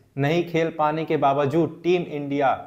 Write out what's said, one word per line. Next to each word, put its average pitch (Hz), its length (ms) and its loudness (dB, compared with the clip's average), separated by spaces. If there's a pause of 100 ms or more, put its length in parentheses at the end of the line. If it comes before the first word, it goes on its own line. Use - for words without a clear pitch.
(180)
नहीं 151 320 2
खेल 165 200 0
पाने 156 360 -2
के 156 120 0
बावजूद 143 680 2
टीम 175 180 2
इंडिया 143 480 -2 (180)